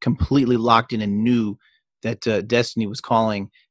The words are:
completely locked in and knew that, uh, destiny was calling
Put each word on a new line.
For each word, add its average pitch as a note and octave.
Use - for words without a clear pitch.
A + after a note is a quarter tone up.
completely B2
locked A2+
in A2
and G#2
knew A2+
that, A2+
uh, G#2+
destiny A2+
was G2+
calling G#2+